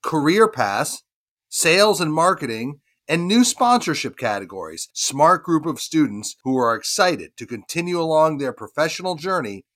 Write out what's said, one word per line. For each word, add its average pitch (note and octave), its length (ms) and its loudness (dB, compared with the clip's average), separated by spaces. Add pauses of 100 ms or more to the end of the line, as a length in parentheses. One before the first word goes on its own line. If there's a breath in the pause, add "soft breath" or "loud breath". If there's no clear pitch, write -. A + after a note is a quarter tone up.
career E3 460 2
paths, A#2 560 -2 (460)
sales F#3 500 4
and D#3 140 0
marketing, D3 680 -2 (260)
and E3+ 220 0
new A#3 160 6
sponsorship A#3+ 720 0
categories. F#2+ 800 -8
Smart D#3+ 500 2
group D#3+ 220 0
of D#3+ 140 -6
students A2+ 640 -2
who C3 140 -2
are A#2 180 2
excited - 640 -2
to A2+ 100 -14
continue E3+ 540 -6
along D#3 380 2
their C3+ 140 -4
professional D#3+ 600 -4
journey C#3+ 500 -6 (120)